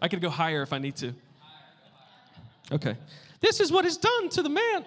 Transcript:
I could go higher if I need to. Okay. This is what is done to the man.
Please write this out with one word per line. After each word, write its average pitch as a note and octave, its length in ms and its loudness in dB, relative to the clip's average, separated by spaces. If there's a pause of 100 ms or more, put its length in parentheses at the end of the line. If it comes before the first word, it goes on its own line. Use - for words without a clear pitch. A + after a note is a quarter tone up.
I - 80 0
could F3+ 120 -2
go E3+ 100 -2
higher D3+ 320 0
if C3+ 100 -6
I C#3+ 60 -4
need C3+ 180 -6
to. B2 160 -6 (1600)
Okay. C#3 240 0 (440)
This - 200 2
is F#4 100 4
what F4+ 140 4
is E4+ 120 0
done A4+ 340 2
to - 120 0
the D4+ 60 2
man. G4 380 0